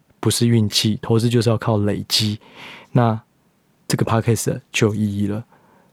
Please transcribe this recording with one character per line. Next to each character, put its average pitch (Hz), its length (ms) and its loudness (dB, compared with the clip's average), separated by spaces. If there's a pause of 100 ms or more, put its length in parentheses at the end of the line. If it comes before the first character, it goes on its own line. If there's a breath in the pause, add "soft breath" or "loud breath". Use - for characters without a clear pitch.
(200)
不 113 100 0
是 117 180 0
运 113 220 4
气， 104 320 0
投 117 160 2
资 113 100 2
就 120 140 2
是 113 80 2
要 107 80 2
靠 110 200 0
累 101 300 -2
积， 107 320 -2 (540 loud breath)
那 113 280 2 (680)
这 - 100 -2
个 - 80 0
Podcast - 560 -2 (100)
就 - 160 2
有 104 80 0
意 104 220 -2
义 101 100 -2
了。 104 160 -6 (500 soft breath)